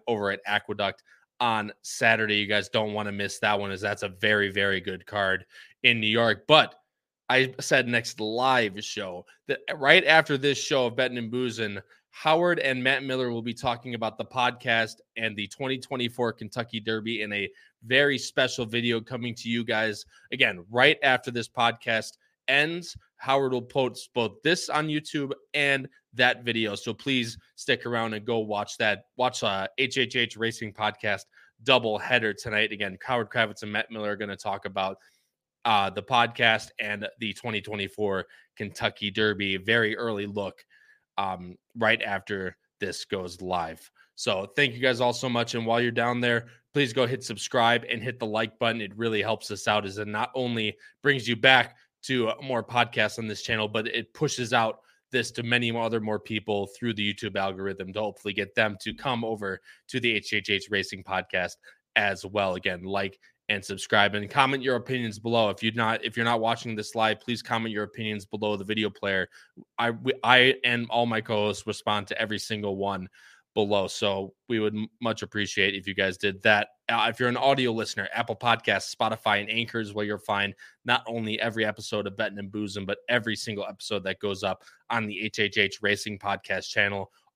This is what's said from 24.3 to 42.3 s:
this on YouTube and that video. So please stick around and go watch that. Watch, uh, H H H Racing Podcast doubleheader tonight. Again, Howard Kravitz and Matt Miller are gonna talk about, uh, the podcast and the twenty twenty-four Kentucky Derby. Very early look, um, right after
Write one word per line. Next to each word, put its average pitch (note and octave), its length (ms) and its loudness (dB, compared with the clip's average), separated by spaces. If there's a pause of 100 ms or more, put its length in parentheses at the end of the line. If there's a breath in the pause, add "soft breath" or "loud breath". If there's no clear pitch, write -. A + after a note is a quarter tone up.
this F3 260 0
on D3+ 200 0
YouTube D3 440 -4 (220)
and C#3 340 2 (260)
that B2 280 2
video. A2+ 320 0
So A2 180 -6
please A#2+ 460 -2 (160)
stick - 320 -2
around A2+ 280 -2
and G#2 100 -8
go A2+ 140 0
watch G#2 400 -4
that. G#2+ 260 2 (120)
Watch, B2 280 0
uh, G2 240 0 (100)
H C3 200 0
H B2 180 0
H A#2 200 0
Racing A2+ 360 -4
Podcast G#2+ 500 -2 (400 soft breath)
doubleheader A2+ 720 4
tonight. G#2+ 360 0
Again, G2 320 -6
Howard A#2+ 260 -2
Kravitz A2 320 0
and G#2+ 80 -8
Matt G#2+ 220 -4
Miller G#2+ 200 -4
are G2+ 40 -4
gonna G2+ 200 -8
talk G2+ 280 -6
about, F#2+ 340 -4 (640)
uh, G2+ 260 2
the G2 120 -6
podcast A#2 760 2
and G#2 280 -6 (120)
the A2 160 -4
twenty A2 260 -4
twenty-four G2 640 -4 (320 soft breath)
Kentucky G#2 540 -4
Derby. G2+ 460 0
Very A2 400 0
early G#2 300 -4
look, G2+ 380 -8 (540)
um, F2+ 380 -6 (180)
right A2+ 260 4
after G2 560 -4 (220)